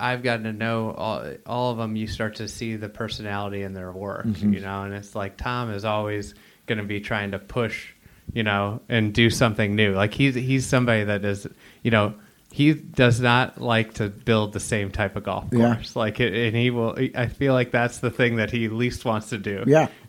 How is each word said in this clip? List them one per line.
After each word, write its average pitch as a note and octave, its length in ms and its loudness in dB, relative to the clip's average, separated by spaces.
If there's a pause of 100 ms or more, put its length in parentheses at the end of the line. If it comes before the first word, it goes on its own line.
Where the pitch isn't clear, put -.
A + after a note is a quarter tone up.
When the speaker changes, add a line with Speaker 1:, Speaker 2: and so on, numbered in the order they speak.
Speaker 1:
I've B2 220 -2
gotten A#2 220 0
to A2 100 -4
know A2+ 380 -2
all, E2 360 -4 (160)
all B2 280 -2
of A2+ 80 -4
'em, A2 160 -4
you A2 100 -4
start A2 300 -4
to G#2+ 120 -8
see A2+ 280 -6
the G#2 120 -8
personality G2+ 760 -6
in F#2+ 120 -8
their F#2 180 -10
work, G2 340 -8
Speaker 2:
Mm-hmm. G#2 280 2
Speaker 1:
you F#2 60 -2
know, G2 240 -6
and G2+ 100 -8
it's G2+ 200 -12
like G2 220 -6
Tom B2 340 -4
is G2+ 140 -6
always G#2+ 500 -2 (320)
gonna G#2+ 180 -2
be G2+ 160 -4
trying G2+ 320 -4
to G2 60 -6
push, - 500 -6 (440)
you A#2 100 -2
know, G2+ 460 0
and A2 260 2
do A#2 160 8
something G#2+ 440 2
new. G#2 200 4
Like, G#2 200 2
he's, C3+ 200 4
he's B2+ 320 0
somebody A#2+ 380 4
that G2+ 200 -2
is, G2+ 220 -4 (360)
you B2 80 0
know, G#2+ 240 4 (420)
he D3 160 6
does B2 480 2
not B2 400 2
like A2+ 340 0
to G#2+ 140 -2
build G#2+ 460 0
the G#2+ 60 -4
same G2+ 300 -2
type G2 240 -2
of - 100 -8
golf G2 280 -4
Speaker 2:
Yeah. A#2 220 4
Speaker 1:
course. - 200 -8
Like, A2 260 -2
it, A#2 120 4
and A2+ 240 0
he A#2+ 140 2
will, A#2 260 -2 (180)
I B2 120 0
feel C3+ 260 0
like B2+ 180 2
that's A#2+ 280 0
the B2 120 -2
thing A#2+ 260 2
that G#2+ 140 0
he A2+ 200 -2
least A#2+ 340 -2
wants A2 240 -2
to B2 80 -6
do. G2 300 -6
Speaker 2:
Yeah. D3 220 6 (200)